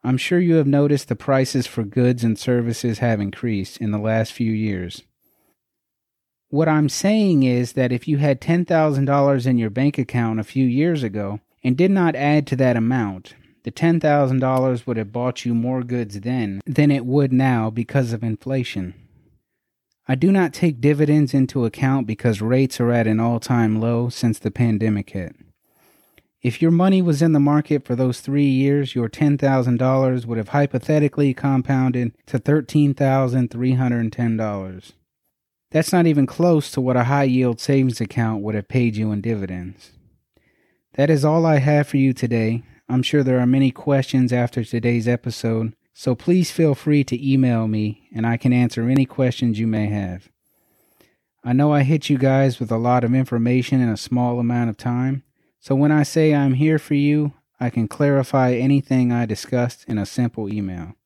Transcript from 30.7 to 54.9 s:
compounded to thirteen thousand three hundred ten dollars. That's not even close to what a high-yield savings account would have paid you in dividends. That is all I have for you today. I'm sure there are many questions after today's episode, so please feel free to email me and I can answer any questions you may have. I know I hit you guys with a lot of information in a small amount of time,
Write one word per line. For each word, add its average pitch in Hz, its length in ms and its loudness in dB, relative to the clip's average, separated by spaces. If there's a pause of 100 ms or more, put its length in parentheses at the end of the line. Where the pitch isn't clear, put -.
compounded 127 800 0 (140)
to 135 100 -4
thirteen 143 560 2
thousand 131 560 0
three 127 240 -2
hundred 120 400 0
ten 117 240 -2
dollars. 98 560 -6 (800)
That's 156 200 0
not 170 160 4
even 143 180 4
close 165 460 0
to - 80 -4
what 127 160 0
a 120 100 2
high-yield 127 540 0
savings 135 400 0
account 110 440 -2
would 107 120 -4
have 104 140 -6
paid 120 260 0
you 107 160 -2
in 104 80 -2
dividends. 95 720 -8 (1000)
That 143 160 0
is 147 160 2
all 165 200 2
I 156 120 4
have 147 300 2
for - 100 -2
you 135 160 2
today. 117 500 -2 (240)
I'm 127 160 0
sure 147 200 2
there 127 180 2
are 123 60 2
many 135 240 2
questions 131 600 0
after 120 320 -2
today's 117 420 -2
episode, 113 680 -2 (200)
so - 220 -2
please 175 340 0
feel 156 260 2
free 147 300 0
to 131 240 -4
email 123 380 2
me 107 480 -4
and 110 100 -2
I 117 120 0
can 123 160 0
answer 120 340 0
any 131 180 2
questions 123 540 -2
you 113 80 -2
may 107 200 -2
have. 98 420 -6 (1120)
I 123 80 -4
know 143 220 2
I 143 100 2
hit 147 260 0
you 139 80 2
guys 135 400 2
with 117 140 -6
a 117 60 -2
lot 120 260 0
of 120 100 0
information 123 680 0
in 120 80 0
a 113 80 -2
small 123 420 -2
amount 120 300 0
of 107 80 -8
time, 127 460 -4 (360)